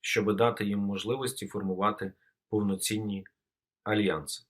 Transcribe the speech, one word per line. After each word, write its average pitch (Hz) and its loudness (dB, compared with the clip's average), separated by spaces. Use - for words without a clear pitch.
щоб 104 0
дати 117 4
їм 101 0
можливості 101 -2
формувати 95 -2
повноцінні 104 0
альянси. 95 0